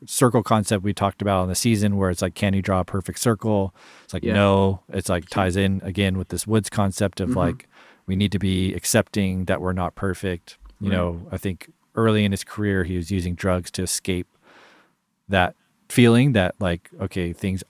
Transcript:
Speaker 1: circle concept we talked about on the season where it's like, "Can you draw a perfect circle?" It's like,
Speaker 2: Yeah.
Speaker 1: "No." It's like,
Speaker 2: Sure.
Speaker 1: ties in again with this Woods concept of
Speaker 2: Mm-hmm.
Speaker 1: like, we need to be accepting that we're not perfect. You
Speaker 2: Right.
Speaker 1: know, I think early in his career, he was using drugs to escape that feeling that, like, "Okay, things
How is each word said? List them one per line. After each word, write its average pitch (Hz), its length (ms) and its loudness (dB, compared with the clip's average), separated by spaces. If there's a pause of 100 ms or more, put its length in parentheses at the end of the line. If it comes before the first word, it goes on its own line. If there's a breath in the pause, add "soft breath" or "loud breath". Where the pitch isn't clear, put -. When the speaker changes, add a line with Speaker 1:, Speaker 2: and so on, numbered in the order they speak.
Speaker 1:
circle 120 360 2
concept 107 420 0
we 101 100 0
talked - 280 -2
about 98 200 2
on 92 60 -2
the 92 80 -2
season 104 400 2
where 98 120 2
it's 87 140 -2
like, 90 120 0
"Can 98 200 0
you 98 80 0
draw 92 180 0
a 90 40 0
perfect 92 340 -6
circle?" 104 560 0 (300 loud breath)
It's - 100 -12
like, 87 80 -6
Speaker 2:
Yeah. 113 120 0
Speaker 1:
"No." 98 460 4 (120)
It's 95 160 -4
like, 90 160 0
Speaker 2:
Sure. - 180 -2
Speaker 1:
ties 92 140 0
in 98 280 0
again 95 320 -2
with 92 120 -6
this - 180 -6
Woods 107 240 0
concept 98 500 -2
of 95 100 -2
Speaker 2:
Mm-hmm. - 80 0
Speaker 1:
like, 87 300 -2 (380 soft breath)
we 95 100 -4
need 98 160 2
to 101 60 0
be 95 360 0
accepting 92 720 -2
that 90 140 -2
we're 92 120 -4
not 90 240 -4
perfect. 92 600 -8 (240)
You 98 100 -6
Speaker 2:
Right. 95 60 0
Speaker 1:
know, 87 360 -4
I 95 40 -4
think - 340 -8 (260)
early 107 280 4
in 101 60 0
his 98 140 -4
career, 98 400 0
he 90 120 -4
was 85 140 -4
using 90 240 -2
drugs 90 380 -2
to 95 100 -4
escape 90 460 -4 (1000 soft breath)
that 92 260 2 (340)
feeling 120 440 6
that, 92 280 2
like, 87 300 -2 (100)
"Okay, 90 320 -4
things 92 380 -4